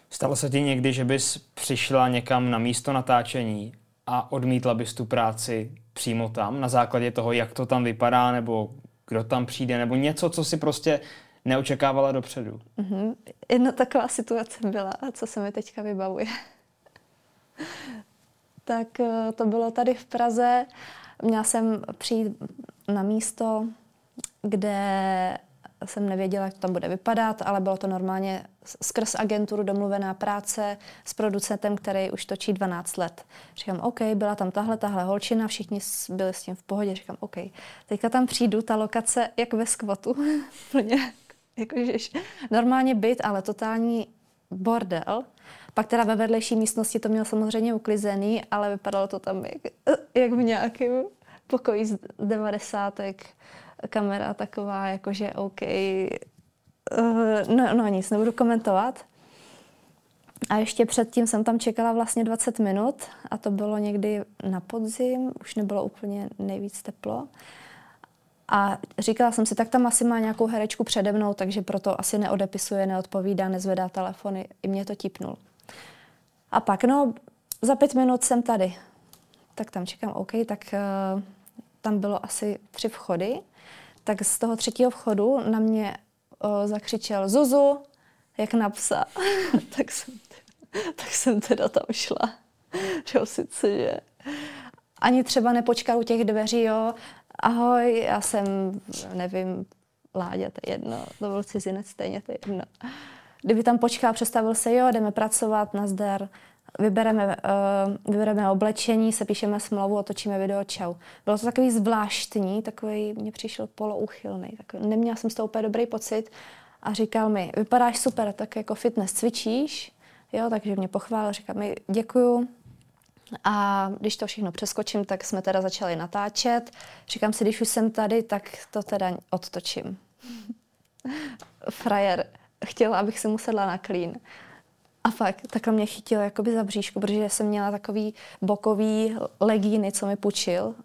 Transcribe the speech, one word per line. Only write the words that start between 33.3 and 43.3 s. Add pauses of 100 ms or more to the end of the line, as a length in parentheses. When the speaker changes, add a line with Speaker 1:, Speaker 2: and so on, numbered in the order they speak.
Speaker 2:
Říkám,
„OK, (140)
byla
tam
tahle,
tahle
holčina,
všichni
s-,
byli
s
tím
v
pohodě.“
Říkám,
„OK.“ (500)
Teďka
tam
přijdu,
ta
lokace
jak
ve
skvotu. (260)
<laughs>
Úplně, (440)
jakože
š-, (320)
normálně
byt,
ale